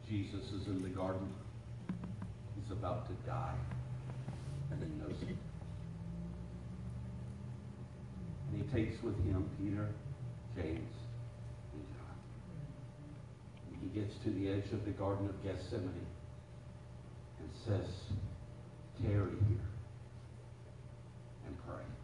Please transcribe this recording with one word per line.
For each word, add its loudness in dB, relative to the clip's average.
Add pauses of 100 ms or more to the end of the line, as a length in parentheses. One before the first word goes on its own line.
Jesus 2
is 0
in 2
the 0
garden. 2 (1300)
He's -2
about 2
to 0 (120)
die. 2 (1160)
And 2
he 0 (120)
knows 0
it. 0 (3250)
And 4
he - (120)
takes 4
with 4 (100)
him 6 (100)
Peter, 4 (680)
James, 2 (800)
and -4 (120)
John. -6 (1500)
And -2
he 2
gets 0
to 4
the 4
edge 4
of 2
the 2
Garden 4
of -2
Gethsemane 0 (1300)
and -4 (160)
says, 8 (1120)
"Tarry 8 (160)
here 6 (1800)
and -4
pray." -4 (180)